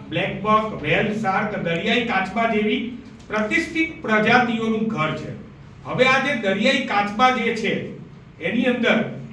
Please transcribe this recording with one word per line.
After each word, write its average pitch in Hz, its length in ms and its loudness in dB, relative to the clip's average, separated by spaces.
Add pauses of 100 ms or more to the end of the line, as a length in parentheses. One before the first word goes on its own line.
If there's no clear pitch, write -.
બ્લેક 190 340 -4
બક, 214 400 2
વ્હેલ, 202 380 0
શાર્ક, 196 380 0
દરિયાઈ 196 460 0
કાચબા 208 500 0
જેવી 214 440 0 (300)
પ્રતિષ્ઠિત 320 760 -2
પ્રજાતિઓનું 220 800 2
ઘર 156 360 -2
છે. - 160 -10 (520)
હવે - 200 2
આ 269 220 2
જે 285 80 0
દરિયાઈ 220 440 2
કાચબા 208 520 2
જે 226 260 0
છે, - 420 -4 (420)
એની 202 240 0
અંદર 226 400 2 (280)